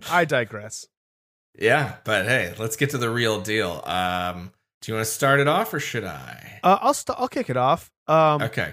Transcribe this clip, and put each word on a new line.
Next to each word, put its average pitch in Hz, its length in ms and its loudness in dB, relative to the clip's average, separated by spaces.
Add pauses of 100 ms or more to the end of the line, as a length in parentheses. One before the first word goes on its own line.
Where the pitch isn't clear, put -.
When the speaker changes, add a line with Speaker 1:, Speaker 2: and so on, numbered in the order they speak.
(100)
Speaker 1:
I 170 140 4
digress. 110 640 -4 (720)
Speaker 2:
Yeah, 117 460 2
but 101 200 2
hey, 107 340 0
let's 110 180 -4
get 135 140 0
to 131 80 -4
the 117 120 0
real 110 320 0
deal. 98 420 -2
Um, 90 680 -4 (280)
do - 100 -10
you 110 60 -4
wanna 110 80 -2
start 139 340 2
it 143 100 2
off 147 260 0
or 147 60 -4
should 113 240 -6
I? 69 600 -14
Speaker 1:
Uh, 190 160 6
I'll 269 140 2
st-, - 240 -6
I'll 254 100 -2
kick 247 220 -4
it 127 80 0
off. 127 320 2 (180)
Um, 156 320 4
Speaker 2:
Okay, 104 320 -4